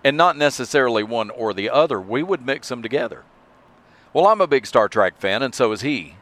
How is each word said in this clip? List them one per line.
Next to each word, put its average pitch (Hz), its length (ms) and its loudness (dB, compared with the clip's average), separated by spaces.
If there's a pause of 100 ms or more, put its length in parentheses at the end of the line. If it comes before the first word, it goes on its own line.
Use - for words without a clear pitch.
And 139 140 2
not 165 220 4
necessarily 131 640 0
one 110 260 -4
or 110 240 -6
the 98 160 -4
other. 139 300 2
We 110 240 -4
would 170 220 -4
mix 139 240 -6
them 120 120 -10
together. 117 440 -6 (880)
Well, 170 140 4
I'm 214 120 4
a 180 80 4
big 139 180 2
Star 110 220 4
Trek 95 320 0
fan, 104 240 0
and 123 100 -4
so 113 200 2
is 98 80 -6
he. 120 400 -6